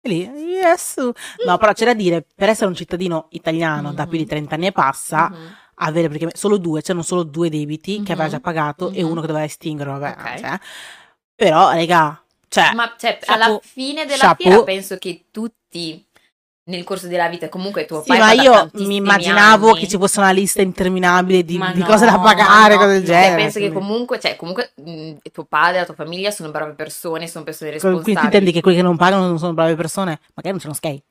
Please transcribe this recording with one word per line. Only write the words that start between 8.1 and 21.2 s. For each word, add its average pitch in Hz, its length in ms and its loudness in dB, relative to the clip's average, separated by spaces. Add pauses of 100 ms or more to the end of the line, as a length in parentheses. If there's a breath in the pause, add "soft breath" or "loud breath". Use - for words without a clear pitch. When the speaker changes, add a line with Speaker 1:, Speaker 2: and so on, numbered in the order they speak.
Speaker 1:
aveva 156 160 -4
Speaker 2:
Mhm. - 40 -6
Speaker 1:
già 151 80 -8
pagato 160 540 -6
e 190 100 -4
Speaker 2:
Mhm. 160 60 -2
Speaker 1:
uno 165 100 -4
che 156 60 -8
doveva 156 180 -4
estinguere, 147 460 -10
vabbè, 139 280 -8
Speaker 2:
Ok. 123 220 -12
Speaker 1:
cioè. 139 180 -8 (760 loud breath)
Però, 170 380 4
raga, 160 500 0 (260)
cioè, - 240 2
Speaker 2:
Ma, 233 240 -4
cioè, 214 240 -4
Speaker 1:
chapeau. 226 300 0
Speaker 2:
alla 208 120 -4
fine 285 440 -10
della 277 100 -4 (120)
Speaker 1:
Chapeau. 180 220 2
Speaker 2:
fiera 208 140 8
penso 190 320 -6
che - 340 -14
tutti 170 720 -12 (680)
nel 175 140 -10
corso 185 240 -10
della 175 220 -2
vita, 170 200 -10
comunque 185 360 -8
tuo 156 180 -8
Speaker 1:
Sì, - 60 -10
Speaker 2:
padre 190 140 4
Speaker 1:
ma 220 120 6
Speaker 2:
fa 262 80 4
Speaker 1:
io 262 100 8
Speaker 2:
tantissimi 196 360 4
Speaker 1:
mi 202 80 -2
immaginavo 202 720 4
Speaker 2:
anni. 226 100 6
Speaker 1:
che 196 80 -4
ci 196 120 -4
fosse 196 200 0
una 196 140 6
lista 196 300 0
interminabile 185 840 2